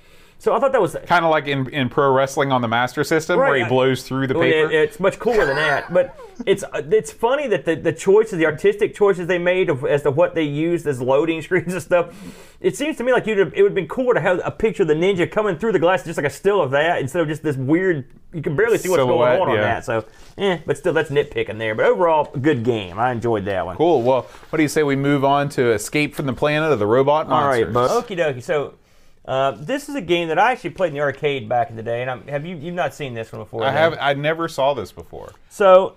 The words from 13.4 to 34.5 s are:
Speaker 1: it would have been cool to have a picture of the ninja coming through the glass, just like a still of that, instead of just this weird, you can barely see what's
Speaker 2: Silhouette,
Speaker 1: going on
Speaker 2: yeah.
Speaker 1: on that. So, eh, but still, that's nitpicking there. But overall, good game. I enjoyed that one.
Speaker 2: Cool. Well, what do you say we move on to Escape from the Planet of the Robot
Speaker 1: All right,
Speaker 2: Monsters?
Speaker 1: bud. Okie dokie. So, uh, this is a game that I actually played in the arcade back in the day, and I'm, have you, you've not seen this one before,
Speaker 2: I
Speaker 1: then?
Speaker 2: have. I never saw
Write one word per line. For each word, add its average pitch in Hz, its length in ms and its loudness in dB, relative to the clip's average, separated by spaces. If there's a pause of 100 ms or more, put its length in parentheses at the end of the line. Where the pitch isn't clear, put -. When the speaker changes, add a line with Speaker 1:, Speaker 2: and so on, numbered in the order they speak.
Speaker 1:
it 190 60 2
would 202 100 6
have 160 40 -10
been 180 120 -2
cool 254 260 0
to 165 60 2
have 180 240 0
a - 80 -4
picture 214 320 -2
of 160 60 2
the 151 60 4
ninja 175 360 0
coming 208 260 -2
through 226 140 -2
the 185 80 2
glass, 180 240 2
just 240 140 -8
like 170 80 -2
a 139 40 -2
still 196 320 0
of 135 100 -2
that, 147 280 2
instead 143 220 -2
of 151 80 0
just 156 120 -6
this 147 140 -2
weird, 151 500 0 (280)
you 160 80 -8
can 151 160 -4
barely 220 200 2
see 180 120 -4
what's 175 100 2
Speaker 2:
Silhouette, 123 400 4
Speaker 1:
going 165 100 0
on 120 60 2
Speaker 2:
yeah. 104 80 0
Speaker 1:
on 107 60 0
that. 110 160 -4
So, 113 180 -2 (340)
eh, 185 280 0
but 143 120 -2
still, 175 140 -2
that's 151 180 0
nitpicking 113 480 -2
there. 110 160 -4
But 120 120 0
overall, 170 400 2 (160)
good 123 240 0
game. 104 340 -2
I 123 140 0
enjoyed 110 320 -2
that 92 200 -2
one. 90 120 -8
Speaker 2:
Cool. 151 240 4
Well, 123 220 2 (260)
what 156 80 -4
do 160 60 2
you 147 40 2
say 156 160 0
we 139 140 0
move 139 260 2
on 143 260 2
to 123 220 0
Escape 143 440 -2
from 156 100 -6
the 131 80 -2
Planet 151 360 0
of 127 100 2
the 104 80 0
Robot 139 400 2
Speaker 1:
All 147 200 0
right, 117 220 2
Speaker 2:
Monsters? 131 320 0
Speaker 1:
bud. 240 80 -16
Okie 190 80 -6
dokie. 143 260 -2
So, 147 300 -4 (520)
uh, 135 260 -2
this 180 360 -8
is 285 80 -10
a 269 60 -4
game 170 260 -2
that 156 100 -2
I 220 140 4
actually 233 200 -8
played 180 180 -2
in 143 60 -8
the 143 40 -6
arcade 139 480 -2
back 117 220 0
in 113 80 -14
the 110 60 -12
day, 117 180 -4
and 127 100 -6
I'm, 110 160 -12
have 147 180 -8
you, 180 120 -10
you've 165 180 -10
not 160 180 -4
seen 131 200 -10
this 113 180 -10
one 113 100 -14
before, 110 220 -8
Speaker 2:
I 131 80 0
Speaker 1:
then? 135 60 -6
Speaker 2:
have. 160 240 2
I 143 140 0
never 160 340 -2
saw 139 240 0